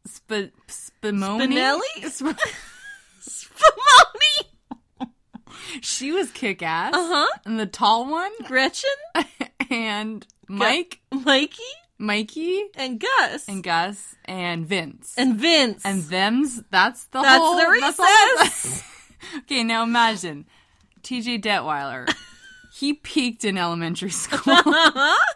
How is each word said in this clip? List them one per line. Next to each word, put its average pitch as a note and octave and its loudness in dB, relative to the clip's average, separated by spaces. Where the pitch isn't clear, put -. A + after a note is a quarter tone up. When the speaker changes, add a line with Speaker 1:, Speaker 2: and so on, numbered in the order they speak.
Speaker 1:
Sp-, - -8
Spumoni? G#3 -4
Speaker 2:
Spinelli? C#4+ -2
Speaker 1:
Sp- C#4 -6
<laughs> - -
Speaker 2:
Spumoni? - 2
Speaker 1:
She C#4 -6
was F4 -2
kick-ass. F3 -4
Speaker 2:
Uh-huh. E4 0
Speaker 1:
And A3 -4
the G#3+ -2
tall A#3 2
one? F4 -2
Speaker 2:
Gretchen? C4+ 0
Speaker 1:
<laughs> - -6
And A3 -6
Speaker 2:
Gu- G3 -12
Speaker 1:
Mike? A#3+ -2
Speaker 2:
Mikey? C4+ 0
Speaker 1:
Mikey? D#4 -4
Speaker 2:
And B3+ -8
Gus. G#4+ -2
Speaker 1:
And G3 -10
Gus. F3+ -4
And F3 -6
Vince. E3 -6
Speaker 2:
And B3+ 2
Vince. C4+ 0
Speaker 1:
And F#3+ -2
them's, A3+ -2
that's G3 0
the C4 -4
Speaker 2:
That's C4+ 8
Speaker 1:
whole, E4+ 4
Speaker 2:
the F4 4
Speaker 1:
that's - 0
all F4+ 4
of G#4+ 8
Speaker 2:
Recess. - 0
Speaker 1:
<laughs> - -18
Okay, B3+ -4
now A3+ -2
imagine G#3+ 0
T B3 -8
J A#3 -4
Detweiler. C#3+ -4
Speaker 2:
<laughs> - -20
Speaker 1:
He C#4+ -4
peaked B3 -4
in F#3+ -2
elementary E3+ -4
school. - -2
<laughs> F4 6
Speaker 2:
Uh-huh. D4+ 4